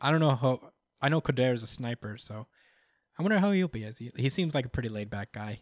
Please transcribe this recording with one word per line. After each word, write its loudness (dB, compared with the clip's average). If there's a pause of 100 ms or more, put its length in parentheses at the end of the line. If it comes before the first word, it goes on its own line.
I 0
don't 4
know 6
how, 0 (300)
I 2
know 2
Kodera's 2
a -10
sniper, -8
so -12 (720)
I -4
wonder 4
how 4
he'll 4
be. -8
As -12
he, -12
he 0
seems -2
like 0
a -8
pretty -4
laid -8
back -8
guy, -10